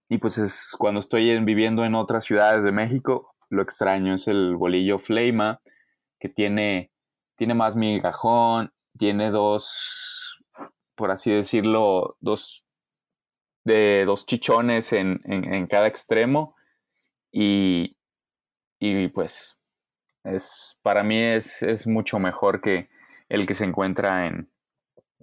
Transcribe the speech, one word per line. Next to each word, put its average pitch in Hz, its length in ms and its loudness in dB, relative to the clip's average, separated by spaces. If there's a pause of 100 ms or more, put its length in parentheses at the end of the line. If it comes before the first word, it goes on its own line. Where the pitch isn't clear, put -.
y 113 80 0
pues 107 200 -2
es - 400 -2
cuando 104 220 0
estoy 117 300 0
en, 113 160 2
viviendo 113 400 2
en 113 100 0
otras 113 300 -2
ciudades 107 400 4
de 101 80 2
México, 123 600 -2 (160)
lo 98 120 0
extraño, 95 540 0
es 95 120 -4
el 95 300 2
bolillo 92 420 0
Fleima, 113 600 0 (580)
que 98 80 -10
tiene, 101 640 -2 (460)
tiene 117 160 0
más 113 240 2
migajón, 113 960 0 (260)
tiene 104 320 0
dos, - 1120 -4 (520)
por 98 160 -2
así 101 200 0
decirlo, 104 880 2
dos, - 460 -6 (1000)
de 104 420 4
dos 98 200 0
chichones 117 680 0
en, 95 320 0
en, 92 300 -6
en 90 140 -2
cada 104 200 4
extremo 127 640 0 (800)
y, 101 600 0 (840)
y 98 280 0
pues - 500 -8 (680)
es, - 600 -10
para 104 200 2
mí 110 140 0
es, 113 460 -2
es 110 240 -2
mucho 110 320 -2
mejor 95 420 0
que 92 280 -2 (380)
el 101 200 -2
que 98 80 -2
se 107 100 -4
encuentra 95 600 -2
en, 82 240 -10 (720)